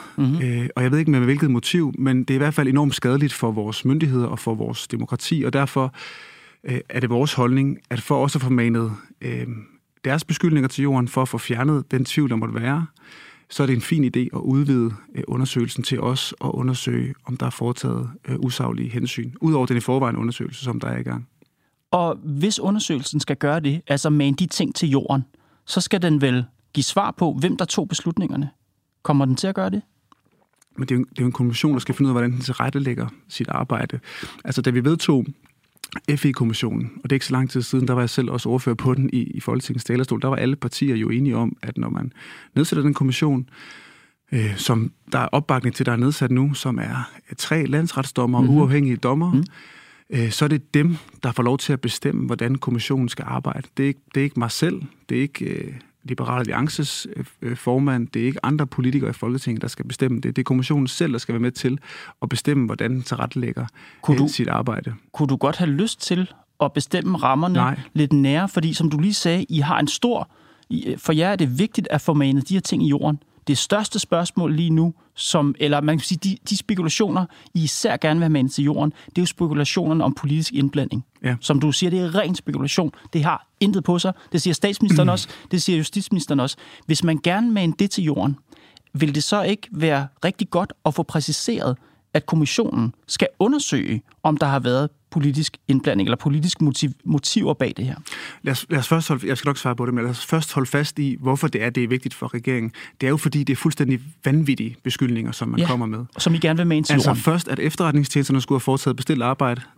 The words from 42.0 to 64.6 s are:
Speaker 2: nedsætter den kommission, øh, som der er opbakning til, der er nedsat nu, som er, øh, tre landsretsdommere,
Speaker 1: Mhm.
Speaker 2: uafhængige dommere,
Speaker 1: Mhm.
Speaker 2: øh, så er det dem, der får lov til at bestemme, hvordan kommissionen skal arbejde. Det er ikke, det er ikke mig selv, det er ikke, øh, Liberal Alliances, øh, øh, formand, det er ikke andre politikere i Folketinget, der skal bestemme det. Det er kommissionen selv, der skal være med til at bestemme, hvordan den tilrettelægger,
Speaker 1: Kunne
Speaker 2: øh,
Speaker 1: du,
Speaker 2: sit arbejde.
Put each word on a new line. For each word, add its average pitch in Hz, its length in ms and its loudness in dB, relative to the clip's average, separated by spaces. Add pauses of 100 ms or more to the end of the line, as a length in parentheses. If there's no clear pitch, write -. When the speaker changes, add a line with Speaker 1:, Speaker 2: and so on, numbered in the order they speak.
Speaker 2:
nedsætter 156 280 2
den 143 100 2
kommission, 135 560 0 (800)
øh, 107 260 0
som 113 340 0 (200)
der 127 80 0
er 127 120 -2
opbakning 131 440 0
til, 131 100 -2
der 127 60 2
er 117 40 2
nedsat 127 360 0
nu, 135 220 2
som 127 260 -4
er, 120 300 -6 (200)
øh, 127 80 -12
tre 156 280 0
landsretsdommere, 127 760 0
Speaker 1:
Mhm. 127 100 6
Speaker 2:
uafhængige 139 460 4
dommere, 151 340 0
Speaker 1:
Mhm. 151 120 4 (640)
Speaker 2:
øh, 117 220 0
så 151 140 0
er 147 40 2
det 147 240 -2
dem, 156 240 4 (260)
der 123 80 0
får 120 120 0
lov 127 140 2
til - 160 -2
at 131 80 -2
bestemme, - 440 -2
hvordan 120 300 -2
kommissionen 123 540 -2
skal - 180 -10
arbejde. 131 400 -4 (100)
Det 135 60 0
er 139 40 2
ikke, 135 140 -4 (140)
det 139 60 2
er - 20 2
ikke 143 160 -2
mig 117 120 -2
selv, 175 300 -2 (280)
det 123 80 0
er 127 40 2
ikke, - 240 -6
øh, - 280 -8 (320)
Liberal 123 340 -4
Alliances, 139 760 -4
øh, - 100 -8 (160)
øh, 120 160 -6
formand, 127 500 0
det 113 140 -4
er 117 40 0
ikke 135 200 -4
andre 147 220 2
politikere 127 420 0
i 117 40 -6
Folketinget, 120 480 -4
der 127 60 -6
skal - 200 -8
bestemme 127 340 0
det. 120 140 -2
Det 131 60 0
er - 20 -2
kommissionen 131 440 2
selv, 156 260 -2
der 113 60 -2
skal - 140 -6
være 117 80 0
med 123 100 0
til 127 260 -2 (440)
at 120 80 -4
bestemme, 139 360 2
hvordan 110 260 -2
den 127 100 -2
tilrettelægger, 120 640 -4 (360)
Speaker 1:
Kunne 147 140 4
Speaker 2:
øh, - 40 2
Speaker 1:
du, 143 80 4
Speaker 2:
sit 127 200 -2
arbejde. 120 460 -2 (200)